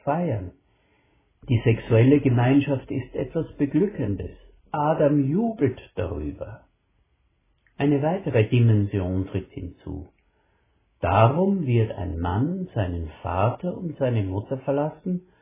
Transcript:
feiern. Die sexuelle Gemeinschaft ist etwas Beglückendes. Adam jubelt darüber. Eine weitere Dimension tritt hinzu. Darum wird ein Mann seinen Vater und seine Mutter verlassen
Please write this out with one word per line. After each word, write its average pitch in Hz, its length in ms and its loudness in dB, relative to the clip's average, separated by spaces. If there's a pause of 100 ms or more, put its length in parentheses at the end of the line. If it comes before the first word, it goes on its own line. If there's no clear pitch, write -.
feiern. 139 480 -4 (1000)
Die 117 120 4
sexuelle 120 580 4
Gemeinschaft 131 680 2
ist - 240 -6
etwas 151 440 -6
Beglückendes. 143 720 -2 (460)
Adam 151 440 2
jubelt 156 600 0 (140)
darüber. 85 680 -8 (1120)
Eine 139 260 2
weitere 147 460 0
Dimension 101 800 2
tritt - 260 -8
hinzu. 85 560 -14 (920)
Darum 139 680 2
wird 117 260 2
ein 85 260 -8
Mann 135 560 -2
seinen 87 340 -4 (140)
Vater 104 540 -2
und 165 220 -8
seine 120 240 0
Mutter 101 360 -6
verlassen 156 680 -4 (140)